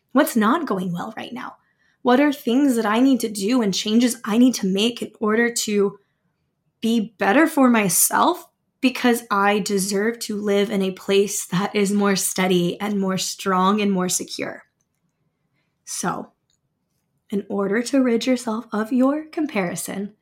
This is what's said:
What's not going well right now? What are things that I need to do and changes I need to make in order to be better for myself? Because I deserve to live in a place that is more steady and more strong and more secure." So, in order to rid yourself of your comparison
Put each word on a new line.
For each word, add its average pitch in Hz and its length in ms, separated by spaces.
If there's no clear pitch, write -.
What's 302 240
not 247 320
going 185 260
well 180 240
right - 160
now? - 220
What 247 160
are 294 120
things 269 440
that 226 100
I 214 140
need 262 220
to 226 80
do 214 340
and 196 100
changes 233 500
I 202 140
need 247 180
to - 120
make 208 340
in 208 180
order 226 320
to 202 460
be 226 360
better 226 300
for 277 200
myself? 233 800
Because 240 500
I 202 280
deserve 202 600
to 208 200
live 202 300
in 190 140
a 190 80
place 196 560
that 185 280
is 202 160
more 202 240
steady 185 640
and 208 200
more 190 180
strong 190 640
and 202 100
more 180 180
secure." - 540
So, - 480
in 202 180
order 196 320
to 262 220
rid 233 240
yourself 240 440
of 220 220
your 277 320
comparison 196 960